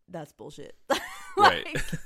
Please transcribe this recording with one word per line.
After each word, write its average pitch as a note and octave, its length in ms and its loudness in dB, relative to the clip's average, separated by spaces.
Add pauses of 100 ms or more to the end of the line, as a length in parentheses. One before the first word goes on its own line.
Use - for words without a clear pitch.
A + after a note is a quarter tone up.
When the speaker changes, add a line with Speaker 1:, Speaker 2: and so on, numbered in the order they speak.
Speaker 1:
"That's D#3+ 240 -12
bullshit." - 440 -18 (140)
<laughs> D#4+ 80 0 (380)
Speaker 2:
Right. - 300 6 (400)